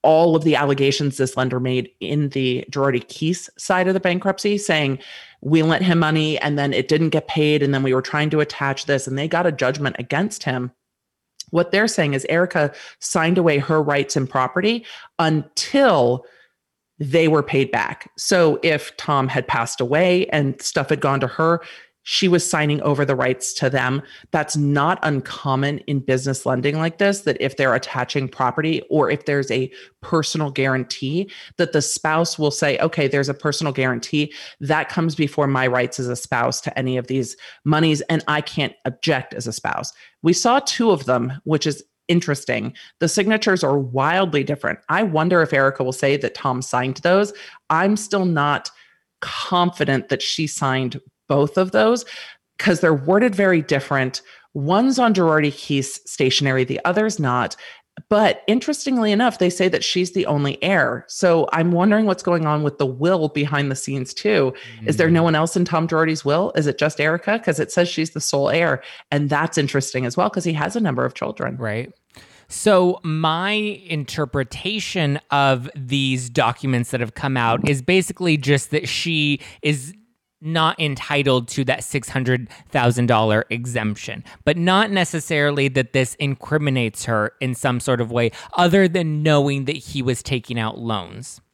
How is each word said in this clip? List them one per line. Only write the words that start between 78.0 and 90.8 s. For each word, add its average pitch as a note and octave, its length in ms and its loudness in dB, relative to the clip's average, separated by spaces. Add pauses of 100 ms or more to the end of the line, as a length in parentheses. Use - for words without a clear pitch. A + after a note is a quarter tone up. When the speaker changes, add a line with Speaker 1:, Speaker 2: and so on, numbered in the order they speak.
Speaker 2:
just C#3 360 0
that D3+ 180 -2
she D3+ 500 -2 (220)
is D3 320 -2 (500)
not D#3+ 360 0
entitled C#3 680 0
to - 160 -4
that B2+ 200 -2
six - 260 -6
hundred B2+ 400 0 (220)
thousand B2 340 2
dollar A2 460 4
exemption, A2+ 720 -6 (200)
but F#3+ 140 2
not F#3 320 2
necessarily D3 800 0
that C3 260 -2
this C3 220 0
incriminates C#3 880 -2
her A2 340 -2
in C3 140 -4
some B2 260 -2
sort A#2+ 220 -2
of A#2 100 -4
way, A#2 200 0 (260)
other F3+ 300 4
than D#3+ 340 -2
knowing C#3+ 440 2
that D3 100 -4
he C#3+ 260 -8
was B2 220 -2
taking A#2+ 360 -4
out A2 200 -4
loans. G#2+ 600 -8 (120)